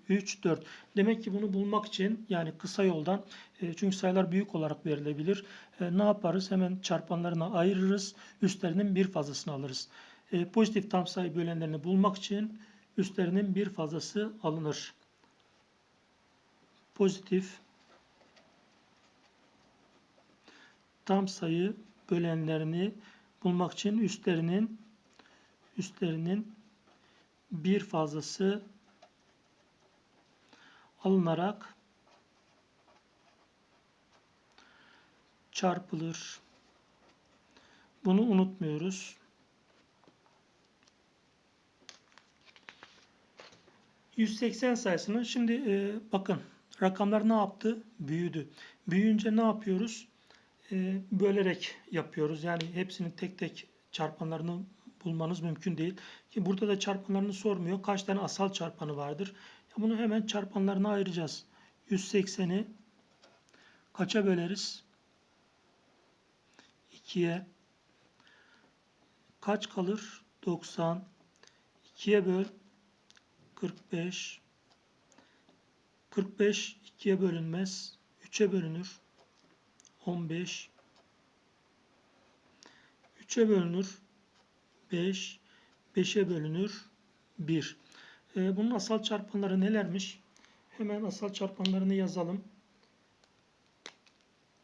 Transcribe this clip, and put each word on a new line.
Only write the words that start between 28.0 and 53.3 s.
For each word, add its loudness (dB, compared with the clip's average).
alınarak 2
çarpılır. -2
Bunu 6
unutmuyoruz. 0
Yüz 0
seksen 0
sayısının 0
şimdi, 2
e, 0
bakın 0
rakamlar 4
ne 6
yaptı? 0
Büyüdü. -4
Büyüyünce 4
ne 6
yapıyoruz? 0
E, -2
bölerek 2
yapıyoruz. -2
Yani -2
hepsinin -4
tek -8